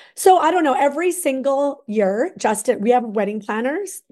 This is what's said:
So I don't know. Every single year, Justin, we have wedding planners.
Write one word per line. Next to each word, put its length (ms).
So 220
I 120
don't 140
know. 100
Every 380
single 760
year, 500
Justin, 440
we 100
have 140
wedding 360
planners. 720